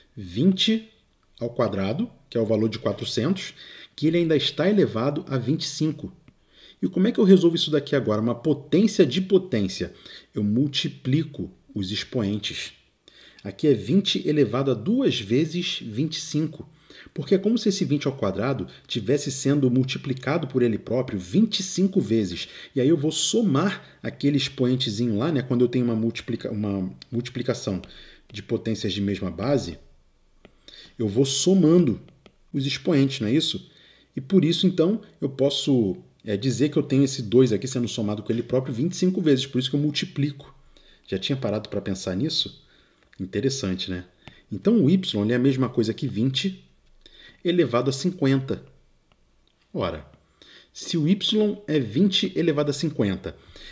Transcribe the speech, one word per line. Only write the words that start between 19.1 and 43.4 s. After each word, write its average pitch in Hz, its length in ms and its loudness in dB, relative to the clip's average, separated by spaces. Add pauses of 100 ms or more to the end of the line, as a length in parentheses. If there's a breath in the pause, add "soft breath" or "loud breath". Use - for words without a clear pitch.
sendo 135 400 2
multiplicado 131 760 -2
por 131 140 -2
ele 113 160 2
próprio 117 420 -4
vinte 127 400 0
e 190 40 -6
cinco 190 360 0
vezes. 104 480 0 (280 loud breath)
E 131 60 2
aí 127 60 4
eu 160 100 4
vou 147 140 -2
somar 185 720 0 (200 loud breath)
aquele 143 340 0
expoentezinho 123 800 0
lá, 139 140 0
né, 139 100 0
quando 123 200 0
eu 123 60 6
tenho 123 180 0
uma 117 100 0
multiplica-, 113 560 -4
uma 101 400 -2 (200)
multiplicação 117 720 -4 (500 loud breath)
de 104 120 -12
potências 110 500 -4
de 104 80 -4
mesma 95 300 -2
base, 95 460 -2 (1200 loud breath)
eu 110 100 0
vou 110 180 2
somando 170 760 4 (520)
os 139 120 -2
expoentes, 139 540 0
não 110 80 -2
é 110 60 0
isso? - 360 -2 (460 soft breath)
E 143 60 -8
por 185 240 4
isso, 165 220 2
então, 180 340 2 (180 loud breath)
eu 135 100 -2
posso, 131 680 2 (260)
é, 101 140 -2
dizer 123 320 0
que 147 80 -4
eu 147 60 2
tenho 135 200 2
esse 131 200 -2
dois 113 280 6
aqui 101 160 -2
sendo 120 200 -4
somado 104 340 -4
com 107 100 -4
ele 117 120 -2
próprio 127 300 -2
vinte 151 200 -2
e - 40 -10
cinco 185 240 0
vezes, 139 260 2
por - 120 -4
isso 135 100 -2
que - 60 -2
eu 147 40 0
multiplico. 143 760 -4 (520 soft breath)
Já 95 100 -4
tinha 131 180 -4
parado 110 320 -4
pra 101 140 -6
pensar 95 340 -6
nisso? - 480 -4 (560 soft breath)
Interessante, 101 680 -4